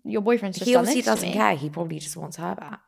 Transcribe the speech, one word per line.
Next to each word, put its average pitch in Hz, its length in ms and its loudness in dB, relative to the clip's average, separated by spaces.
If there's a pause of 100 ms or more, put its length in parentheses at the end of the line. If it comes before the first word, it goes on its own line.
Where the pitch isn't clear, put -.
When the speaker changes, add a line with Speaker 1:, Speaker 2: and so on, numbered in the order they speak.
Speaker 1:
your 214 160 -2
boyfriend's 202 360 0
just 190 100 -4
Speaker 2:
He 247 60 4
Speaker 1:
done 247 140 8
Speaker 2:
obviously 247 140 2
Speaker 1:
this - 40 0
to 226 60 4
Speaker 2:
doesn't - 180 0
Speaker 1:
me." - 60 -4
Speaker 2:
care. 208 200 4
He 147 140 -4
probably 165 300 -6
just - 160 -10
wants 156 220 -12
her 175 180 -6
back. - 320 -14